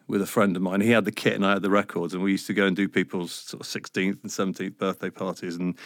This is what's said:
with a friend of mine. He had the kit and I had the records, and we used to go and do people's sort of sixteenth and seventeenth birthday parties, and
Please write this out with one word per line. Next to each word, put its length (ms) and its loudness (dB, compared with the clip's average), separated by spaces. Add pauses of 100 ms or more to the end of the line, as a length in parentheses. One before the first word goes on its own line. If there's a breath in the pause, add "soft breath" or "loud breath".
with 140 2
a 40 -2
friend 300 4
of 60 -2
mine. 180 0
He 100 4
had 140 6
the 80 -2
kit 220 0
and 120 0
I 60 4
had 100 0
the 80 2
records, 440 0
and 80 -4
we 100 4
used 160 -2
to 60 0
go 120 4
and 80 4
do 140 2
people's 440 -2
sort 280 -12
of 60 -12
sixteenth 560 -2
and 100 -10
seventeenth 440 -4
birthday 320 -4
parties, 460 -6
and 320 -2